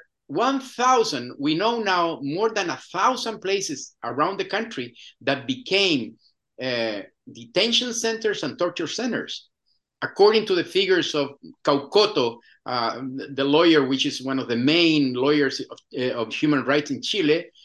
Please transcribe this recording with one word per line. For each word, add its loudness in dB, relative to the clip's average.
one 0
thousand, 0
we 0
know 0
now 0
more -2
than -2
a -8
thousand -2
places -4
around -2
the -4
country -8
that -2
became, 0
uh, -4
detention -2
centers -4
and -6
torture -4
centers. -6
According 4
to 0
the 2
figures 2
of 0
Caucoto, 2
uh, -4
the -2
lawyer, 6
which 0
is -6
one -4
of -6
the 0
main 4
lawyers 0
of, -14
uh, -2
of -4
human 2
rights 0
in -6
Chile, 0